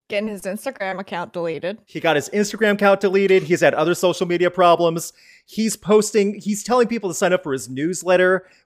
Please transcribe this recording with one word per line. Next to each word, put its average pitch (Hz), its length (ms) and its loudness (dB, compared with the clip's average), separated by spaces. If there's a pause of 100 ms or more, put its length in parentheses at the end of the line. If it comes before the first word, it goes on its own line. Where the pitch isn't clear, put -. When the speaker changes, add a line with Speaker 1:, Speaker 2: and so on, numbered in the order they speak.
(100)
Speaker 1:
Getting 214 180 -4
his 202 140 -10
Instagram 196 580 -8
account 180 320 -10
deleted. 170 540 -8
Speaker 2:
He - 120 -14
got 160 180 0
his 143 140 -2
Instagram 208 440 0
account 196 260 4
deleted. 190 440 4
He's 165 180 0
had 147 120 6
other 160 200 0
social 180 320 0
media 175 240 0
problems. 170 640 2 (340)
He's 214 300 -4
posting, 208 580 0
he's 202 280 -6
telling 247 260 2
people 220 220 -6
to 160 40 -6
sign 180 180 0
up 180 100 0
for 151 120 -6
his 120 160 -8
newsletter, 180 760 0 (200)